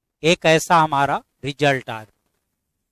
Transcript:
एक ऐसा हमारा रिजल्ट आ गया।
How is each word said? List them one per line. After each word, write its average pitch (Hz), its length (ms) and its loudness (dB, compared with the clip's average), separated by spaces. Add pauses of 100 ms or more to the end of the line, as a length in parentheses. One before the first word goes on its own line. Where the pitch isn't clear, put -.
(220)
एक 170 240 0
ऐसा 160 300 2
हमारा 151 440 0 (240)
रिजल्ट 139 460 -2
आ 113 80 -12
गया। 110 140 -20 (800)